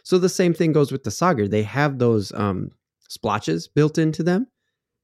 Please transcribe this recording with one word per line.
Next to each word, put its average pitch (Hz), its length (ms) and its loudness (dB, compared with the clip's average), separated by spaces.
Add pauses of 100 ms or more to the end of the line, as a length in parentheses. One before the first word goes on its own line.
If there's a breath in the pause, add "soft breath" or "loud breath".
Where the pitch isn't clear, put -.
So 185 140 2
the 180 120 2
same 180 240 2
thing 165 200 0
goes 147 180 2
with 135 120 -8
the 110 80 -8
sauger. 131 380 0
They 107 140 0
have 135 360 -2
those, 113 340 2
um, 98 380 -2 (360)
splotches 135 600 -4
built 151 300 0
into 160 260 0
them. 180 240 0 (560)